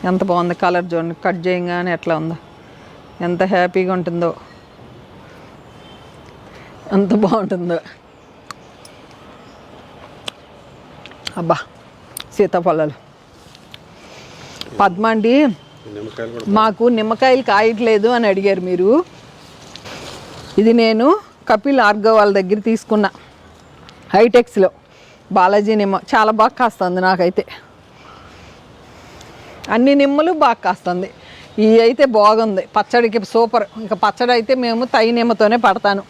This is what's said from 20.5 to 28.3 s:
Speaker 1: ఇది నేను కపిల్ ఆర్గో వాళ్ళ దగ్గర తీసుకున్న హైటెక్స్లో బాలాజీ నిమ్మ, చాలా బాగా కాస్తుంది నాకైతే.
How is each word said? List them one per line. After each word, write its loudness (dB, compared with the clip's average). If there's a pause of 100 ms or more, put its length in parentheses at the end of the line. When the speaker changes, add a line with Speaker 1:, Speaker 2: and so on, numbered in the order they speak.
Speaker 1:
ఇది 4 (120)
నేను 2 (440)
కపిల్ 0
ఆర్గో 2
వాళ్ళ 4 (100)
దగ్గర -2 (120)
తీసుకున్న -2 (1080)
హైటెక్స్లో 2 (680)
బాలాజీ 2
నిమ్మ, -2 (180)
చాలా 2
బాగా 2
కాస్తుంది -2
నాకైతే. 0 (2250)